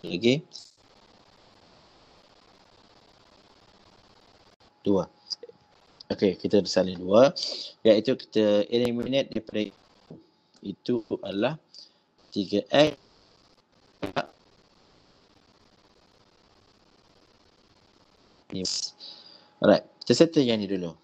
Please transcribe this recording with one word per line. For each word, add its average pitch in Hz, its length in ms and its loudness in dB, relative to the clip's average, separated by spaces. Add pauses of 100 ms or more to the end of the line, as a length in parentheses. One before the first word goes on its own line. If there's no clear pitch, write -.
Lagi. 117 360 0 (4000)
Dua. 98 240 0 (1000)
Okey, - 300 0
kita 101 240 2
ada 90 60 -8
salin 92 320 0
dua. 107 340 4 (480)
Iaitu 110 320 4
kita 104 560 0
eliminate 120 640 -2
daripada 107 320 -6 (960)
itu 110 400 -6 (220)
adalah 110 340 -4 (720)
tiga 101 400 -2
X. 151 240 4 (4000)
Ni. 95 80 -8 (1000)
Alright, 92 240 4 (220)
kita 123 80 2
settle 160 320 4
yang 113 160 0
ni 98 80 -6
dulu. 87 240 -6 (100)